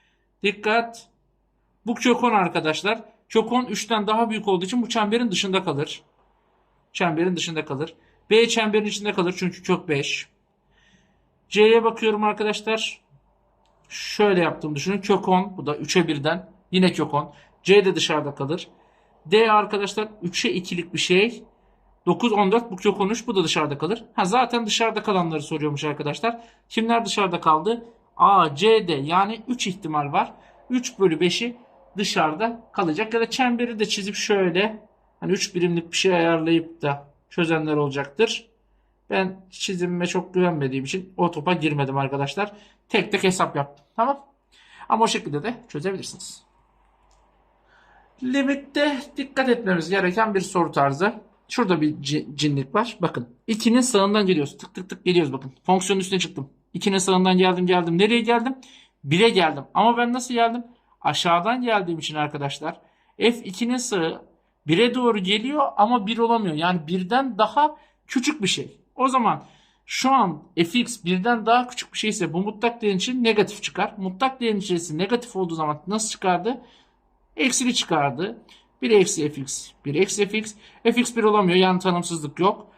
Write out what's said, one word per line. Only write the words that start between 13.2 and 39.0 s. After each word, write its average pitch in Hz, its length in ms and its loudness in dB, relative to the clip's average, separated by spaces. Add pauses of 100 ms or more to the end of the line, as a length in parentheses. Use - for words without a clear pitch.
Şöyle 202 520 2
yaptığımı 151 360 -2
düşünün. 185 240 -4
Kök 196 280 0
on. 185 280 0
Bu 143 100 -10
da 147 100 -2
üçe 165 320 0
birden. 156 420 -4 (200)
Yine 185 220 4
kök 151 220 -2
on. 151 200 -4 (280)
C 196 220 6
de 185 100 2
dışarıda 151 400 -2
kalır. 143 340 -6 (580)
D 214 260 4
arkadaşlar 208 560 0 (140)
üçe 180 300 -2
ikilik 180 420 -6
bir 160 40 -4
şey. 208 460 2 (600)
Dokuz, 180 260 0
on 202 200 4
dört. 233 180 2
Bu 190 60 -8
kök 196 240 0
on 196 80 0
üç. 226 180 -6
Bu 226 100 -4
da 185 80 4
dışarıda 147 340 -2
kalır. 190 260 -4 (100)
Ha, 208 100 0
zaten 233 420 0
dışarıda 214 360 0
kalanları 170 400 0
soruyormuş 147 420 -4
arkadaşlar. 151 560 -4 (280)
Kimler 226 360 0
dışarıda 190 360 -2
kaldı? 202 440 2 (320)
A, 180 380 6
C, 214 340 4
D. 170 40 0
Yani 185 560 0
üç 247 180 -4
ihtimal 156 460 -4
var. 196 200 0 (380)
Üç 247 280 -4
bölü 165 220 2
beşi 233 360 0 (400)
dışarıda 190 760 -2
kalacak. 196 420 -2
Ya 233 60 2
da 226 100 0
çemberi 240 480 -2
de 214 80 0
çizip 208 280 -6
şöyle, 196 680 0 (380)
hani 165 120 -2
üç - 220 -2
birimlik 170 380 0
bir - 40 -8
şey 190 180 2
ayarlayıp 165 680 0
da 143 260 -4 (220)
çözenler 160 460 0
olacaktır. 143 760 -2 (600)